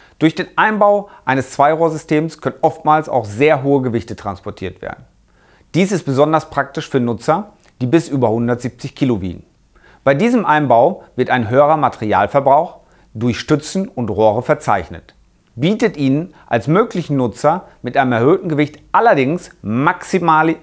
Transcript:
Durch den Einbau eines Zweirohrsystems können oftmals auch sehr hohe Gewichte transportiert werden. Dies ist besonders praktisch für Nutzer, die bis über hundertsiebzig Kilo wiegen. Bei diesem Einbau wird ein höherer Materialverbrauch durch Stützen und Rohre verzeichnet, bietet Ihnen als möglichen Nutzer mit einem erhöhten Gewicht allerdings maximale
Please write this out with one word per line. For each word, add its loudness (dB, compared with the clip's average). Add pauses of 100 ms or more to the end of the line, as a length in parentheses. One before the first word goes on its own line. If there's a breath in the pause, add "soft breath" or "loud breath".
(180 soft breath)
Durch 2
den -6
Einbau 2 (140)
eines -2
Zweirohrsystems 0
können -6
oftmals 0
auch -2
sehr 0
hohe 2
Gewichte -4
transportiert -10
werden. -12 (720 soft breath)
Dies 2
ist -2
besonders 0
praktisch -6
für 0
Nutzer, -4 (280 soft breath)
die -2
bis 0
über 0
hundertsiebzig -4
Kilo -2
wiegen. -10 (580 soft breath)
Bei 4
diesem 2
Einbau 2 (100)
wird -2
ein 0
höherer 4
Materialverbrauch 0 (360 soft breath)
durch -2
Stützen -2
und -6
Rohre 2
verzeichnet, -4 (400)
bietet -2
Ihnen -2 (140 loud breath)
als -2
möglichen 0
Nutzer -2 (160 loud breath)
mit -4
einem 2
erhöhten 2
Gewicht -2 (120)
allerdings 0 (100)
maximale 0